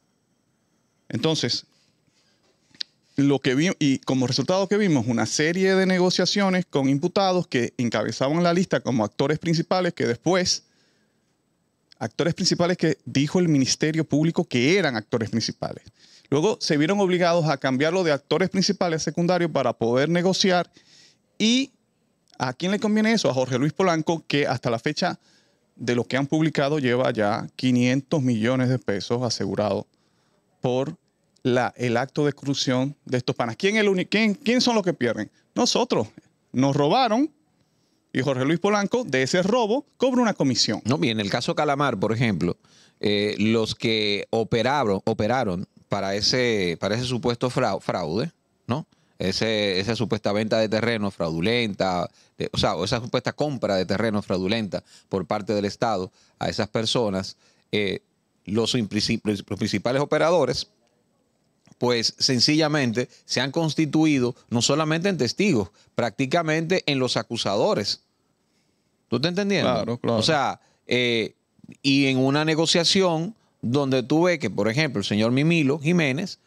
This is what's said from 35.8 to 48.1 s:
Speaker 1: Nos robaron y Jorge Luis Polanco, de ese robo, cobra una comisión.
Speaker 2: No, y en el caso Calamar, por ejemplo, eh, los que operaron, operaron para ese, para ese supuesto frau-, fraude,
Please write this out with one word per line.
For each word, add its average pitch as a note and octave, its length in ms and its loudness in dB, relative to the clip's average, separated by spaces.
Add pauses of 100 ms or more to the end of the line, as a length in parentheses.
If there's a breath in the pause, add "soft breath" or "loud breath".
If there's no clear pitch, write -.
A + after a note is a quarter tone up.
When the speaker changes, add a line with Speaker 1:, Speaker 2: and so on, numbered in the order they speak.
Speaker 1:
Nos C3+ 240 2
robaron A3 540 2 (800)
y - 100 -2
Jorge C3 220 0
Luis D#3+ 140 2
Polanco, G3+ 460 0
de C3 180 0
ese F3+ 200 2
robo, A3+ 420 0 (120)
cobra B3 260 2
una G#3 120 0
comisión. B2 500 0
Speaker 2:
No, C3 180 0
y C3 80 2
en A2 100 -2
el G2+ 100 -2
caso B2 240 -2
Calamar, C#3+ 460 0
por G#2 120 0
ejemplo, G#2 440 0 (440 soft breath)
eh, G#2 380 0
los A2 360 0
que G#2+ 560 -2
operaron, A2+ 720 0
operaron G#2+ 640 -2 (220)
para G2 260 -4
ese, G#2 680 0
para G2+ 160 -2
ese B2 80 -4
supuesto B2 460 -2
frau-, A#2 300 0
fraude, G#2+ 520 -2 (340)